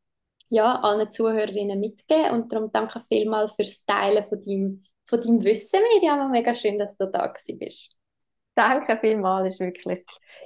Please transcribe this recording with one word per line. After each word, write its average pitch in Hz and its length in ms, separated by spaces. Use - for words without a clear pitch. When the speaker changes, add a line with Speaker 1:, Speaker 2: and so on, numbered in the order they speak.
Speaker 1:
ja, 226 300
allen 214 320
Zuhörerinnen 208 680
mitgeben 302 520
und 233 200
darum 220 200
danke 220 280
vielmals 214 540
fürs - 320
Teilen 202 400
von 202 160
deinem, 196 420
von 233 160
deinem 226 220
Wissen, 220 380
Miriam, 285 320
und 269 60
mega 240 220
schön, 214 240
dass 202 200
du 190 80
da - 220
gewesen - 320
bist. - 380
Speaker 2:
Danke 233 440
vielmals, 190 560
ist - 40
wirklich, 180 460